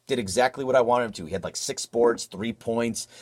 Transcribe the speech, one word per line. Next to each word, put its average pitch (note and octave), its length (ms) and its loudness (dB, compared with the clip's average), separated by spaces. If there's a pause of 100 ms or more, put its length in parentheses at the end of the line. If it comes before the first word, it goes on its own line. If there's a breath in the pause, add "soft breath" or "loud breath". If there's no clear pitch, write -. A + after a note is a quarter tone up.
did C3 120 -2
exactly B2 460 0
what B2+ 100 2
I C3 60 8
wanted A#2+ 240 4
him A2 80 -6
to. F2+ 140 -12
He D#2 60 -12
had, F#2 120 -4
like, E2+ 120 -8
six - 280 -6
boards, A#2 400 2
three A2 300 -8
points. A#2 540 -4 (140 loud breath)